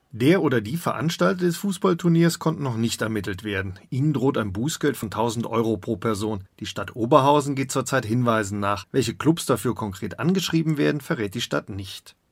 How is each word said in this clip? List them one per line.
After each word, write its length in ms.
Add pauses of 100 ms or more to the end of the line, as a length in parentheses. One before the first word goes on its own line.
(160)
Der 280
oder 180
die 160
Veranstalter 680
des 140
Fußballturniers 800
konnten 240
noch 160
nicht 240
ermittelt 420
werden. 360 (100)
Ihnen 240
droht 240
ein 160
Bußgeld 420
von 140
tausend 380
Euro 300
pro 180
Person. 480 (160)
Die 80
Stadt 280
Oberhausen 600
geht 160
zurzeit 340
Hinweisen 540
nach. 320
Welche 240
Clubs 320
dafür 260
konkret 460
angeschrieben 580
werden, 240
verrät 320
die 80
Stadt 280
nicht. 460 (160)